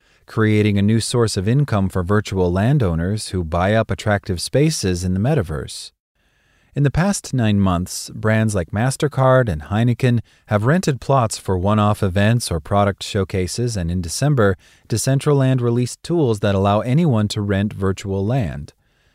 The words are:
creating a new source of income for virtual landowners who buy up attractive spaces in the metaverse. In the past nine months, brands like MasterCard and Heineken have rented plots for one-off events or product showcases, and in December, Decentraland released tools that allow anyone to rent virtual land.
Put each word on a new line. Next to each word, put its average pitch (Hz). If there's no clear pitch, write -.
creating 107
a 101
new 110
source 117
of 98
income 113
for 92
virtual 95
landowners 98
who 90
buy 87
up 113
attractive 98
spaces 104
in 92
the 95
metaverse. 95
In 143
the 135
past 185
nine 107
months, 90
brands 110
like 90
MasterCard 131
and 78
Heineken 120
have 104
rented 151
plots 127
for 92
one-off 104
events 101
or 85
product 101
showcases, 101
and 85
in 90
December, 113
Decentraland 131
released 120
tools 131
that 104
allow 101
anyone 123
to 107
rent 101
virtual 98
land. 92